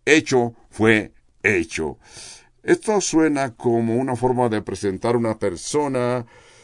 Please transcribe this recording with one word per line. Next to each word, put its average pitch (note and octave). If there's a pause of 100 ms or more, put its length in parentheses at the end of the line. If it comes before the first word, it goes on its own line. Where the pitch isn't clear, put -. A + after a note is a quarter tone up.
hecho B2+ (160)
fue G#2+ (300)
hecho". D#2+ (640)
Esto F#3+
suena D3
como A#2
una B2+
forma B2
de G#2+
presentar F#2+
una A2+
persona B2 (380)